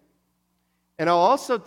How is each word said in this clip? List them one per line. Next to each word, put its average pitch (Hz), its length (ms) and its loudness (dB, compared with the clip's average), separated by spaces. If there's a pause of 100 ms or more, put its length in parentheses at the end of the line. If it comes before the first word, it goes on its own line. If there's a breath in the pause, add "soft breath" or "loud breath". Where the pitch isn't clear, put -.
(960)
And 165 120 -2
I'll 175 80 2
also, 233 500 0